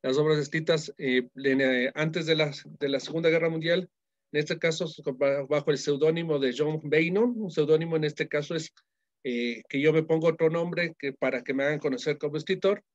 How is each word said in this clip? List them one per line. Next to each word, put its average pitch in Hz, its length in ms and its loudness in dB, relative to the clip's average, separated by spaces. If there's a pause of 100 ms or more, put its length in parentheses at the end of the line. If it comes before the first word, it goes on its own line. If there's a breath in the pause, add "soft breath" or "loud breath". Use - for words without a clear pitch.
Las 131 160 0
obras 151 220 2
escritas, 156 580 -2
eh, 127 380 0
en, 135 260 2
eh, 131 320 2
antes 160 320 -2
de 160 120 2
la, 151 180 0 (240)
de 143 100 -2
la 135 120 0
Segunda 165 300 0
Guerra 160 200 2
Mundial, 165 400 0 (400)
en 147 80 0
este 156 220 -2
caso 165 260 0 (300)
ba-, 139 300 2
bajo 147 260 0
el 135 60 0
seudónimo 156 600 2
de 131 180 0
John 151 280 0
Beynon, 170 520 2
un 214 140 -6
seudónimo 156 460 2
en 156 80 0
este 151 240 -4
caso 147 260 -4
es, 160 180 -6 (520)
eh, 120 440 -4
que 139 120 -2
yo 156 120 4
me 156 120 2
pongo 160 240 2
otro 160 220 2
nombre 170 500 -2
que, 139 120 -4
para 131 300 -2
que 135 100 -6
me 135 120 0
hagan 147 160 0
conocer 143 360 -2
como 147 200 -6
escritor. 190 480 0 (100)